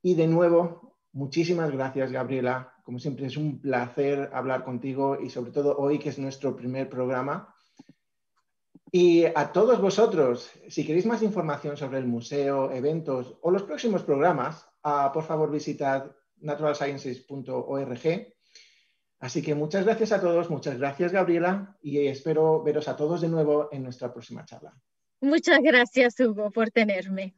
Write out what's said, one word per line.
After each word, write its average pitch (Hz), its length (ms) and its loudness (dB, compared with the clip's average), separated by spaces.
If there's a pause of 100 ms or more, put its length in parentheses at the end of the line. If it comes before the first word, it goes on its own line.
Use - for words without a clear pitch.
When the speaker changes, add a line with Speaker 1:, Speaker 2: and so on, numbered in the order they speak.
Speaker 1:
Y 180 140 2
de 160 120 4
nuevo, 170 720 2 (140)
muchísimas 160 580 -2
gracias, 131 400 -4
Gabriela. 127 600 -4 (100)
Como 123 160 -12
siempre, 135 280 -6
es 131 100 -8
un 147 240 -4
placer 139 720 -2
hablar 127 300 -4
contigo 135 580 -4
y 123 80 -8
sobre 123 220 -8
todo 143 260 0
hoy, 143 220 2
que 147 100 -6
es 135 100 -8
nuestro 135 360 -6
primer 127 340 -6
programa. 131 680 -4 (1400)
Y 170 340 6
a 147 260 0
todos 214 300 4
vosotros, 180 680 2 (180)
si 139 160 -4
queréis 175 200 0
más 220 180 0
información 151 540 -2
sobre 135 200 -6
el 127 80 -4
museo, 135 680 -2
eventos 135 680 -4
o 165 100 0
los 196 120 2
próximos 226 400 -2
programas, 151 640 0 (160)
ah, 151 300 2
por 160 100 -2
favor, 156 280 -2
visitad 139 600 -4 (260)
naturalsciences 143 840 -4
punto 131 440 -8
org. 139 680 -4 (840)
Así 143 220 -6
que 151 140 -2
muchas 156 300 -2
gracias 220 260 2
a 196 100 2
todos, 170 280 2
muchas 139 280 -4
gracias, 143 340 -2
Gabriela, 180 680 0
y 143 260 0
espero 156 540 2
veros 151 260 0
a 135 80 -4
todos 156 260 0
de 165 80 0
nuevo 151 420 2
en 135 120 -8
nuestra 123 300 -10
próxima 117 320 -14
charla. - 280 -20 (480)
Speaker 2:
Muchas 320 420 4
gracias, 247 560 4
Hugo, 208 320 2
por 220 180 0
tenerme. 190 680 -2